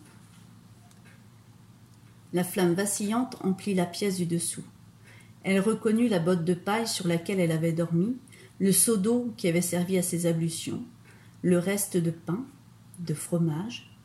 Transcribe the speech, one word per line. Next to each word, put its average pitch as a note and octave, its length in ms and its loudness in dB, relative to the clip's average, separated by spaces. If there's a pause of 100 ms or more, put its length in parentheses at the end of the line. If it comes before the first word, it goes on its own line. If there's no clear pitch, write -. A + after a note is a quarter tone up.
(2250)
La F3+ 100 2
flamme F3+ 300 2
vacillante G#3 680 -2
emplit F#3+ 340 -2
la F3+ 100 2
pièce F#3+ 320 -4
du F3+ 80 0
dessous. E3+ 380 -4 (800)
Elle G3 160 2
reconnut A3 480 2
la G3+ 120 2
botte E3 260 2
de F3+ 80 4
paille G#3+ 340 -2
sur F#3+ 200 -4
laquelle E3+ 320 0
elle E3 120 4
avait E3 220 0
dormi, E3+ 420 0 (460)
le F#3+ 100 4
seau A3+ 240 4
d'eau A#3 420 0
qui G3 100 -2
avait E3+ 120 2
servi F3+ 380 0
à F3 60 2
ses F3 240 -2
ablutions, E3 560 -2 (580)
le F3 160 4
reste F#3+ 400 0
de E3 140 0
pain, F3+ 340 -4 (540)
de D#3+ 160 -4
fromage, E3+ 720 -2 (160)